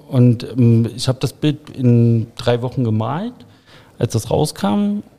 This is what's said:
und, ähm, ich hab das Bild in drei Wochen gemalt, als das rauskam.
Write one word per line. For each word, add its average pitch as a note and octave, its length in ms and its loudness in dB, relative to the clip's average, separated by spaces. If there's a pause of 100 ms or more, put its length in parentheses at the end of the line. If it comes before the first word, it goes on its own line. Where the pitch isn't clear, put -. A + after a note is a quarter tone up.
und, B2 340 4 (140)
ähm, A#2 380 4
ich - 120 -8
hab C3 120 -2
das - 140 -6
Bild D3+ 360 -4
in A#2 560 2 (100)
drei A#2+ 280 -2
Wochen B2+ 200 -4
gemalt, A#2+ 500 -4 (680)
als - 140 -2
das - 180 -4
rauskam. G3+ 720 -2 (160)